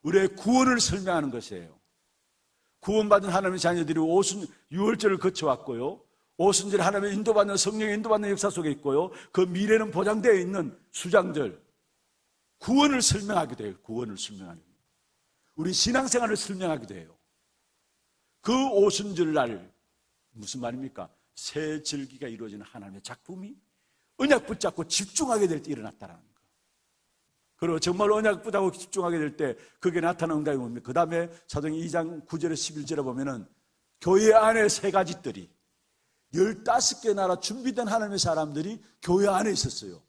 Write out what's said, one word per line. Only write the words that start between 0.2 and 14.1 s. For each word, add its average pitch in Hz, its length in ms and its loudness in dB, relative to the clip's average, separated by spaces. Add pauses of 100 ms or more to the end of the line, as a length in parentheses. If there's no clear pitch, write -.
구원을 254 440 4
설명하는 180 500 0
것이에요. 95 500 -12 (1000)
구원받은 208 500 4
하나님의 185 300 0
자녀들이 165 400 0
오순-, 185 480 0 (240)
유월절을 208 480 0
거쳐왔고요. 139 840 -4 (340)
오순절 190 440 2
하나님의 196 340 2
인도받는, 202 420 2
성령의 214 380 0
인도받는 214 360 0
역사 196 180 0
속에 170 220 -2
있고요. 143 400 0 (200)
그 190 100 2
미래는 202 500 2
보장되어 208 420 4
있는 180 440 0 (140)
수장절. 175 680 0 (960)
구원을 269 440 4
설명하기도 196 640 0
해요. 98 180 -8
구원을 110 340 -8